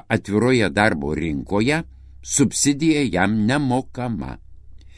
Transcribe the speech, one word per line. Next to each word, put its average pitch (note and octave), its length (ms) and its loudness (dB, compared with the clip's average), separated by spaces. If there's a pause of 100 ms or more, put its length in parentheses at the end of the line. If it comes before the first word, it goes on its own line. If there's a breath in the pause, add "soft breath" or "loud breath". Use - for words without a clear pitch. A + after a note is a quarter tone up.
atviroje G#2+ 640 2
darbo D#2+ 420 0
rinkoje, E2+ 720 -2 (400)
subsidija D3 800 2
jam G2+ 420 2
nemokama. B2 960 -2 (600 loud breath)